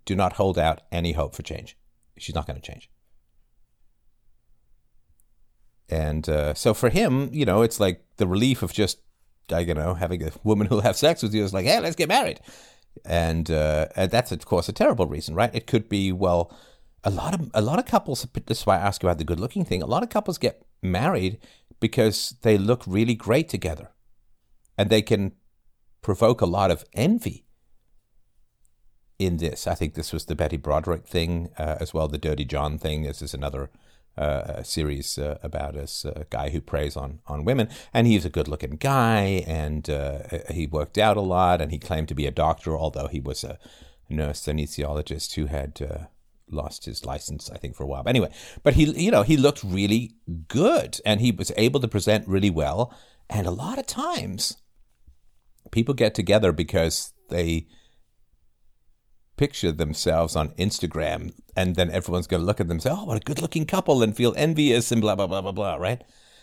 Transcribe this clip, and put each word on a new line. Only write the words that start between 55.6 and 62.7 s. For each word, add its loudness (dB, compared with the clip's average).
people 0
get 2
together 4
because 0
they 0
picture 0
themselves 0
on 0
Instagram, -2
and 2
then 2
everyone's -2
gonna 0
look 0
at 0
them -2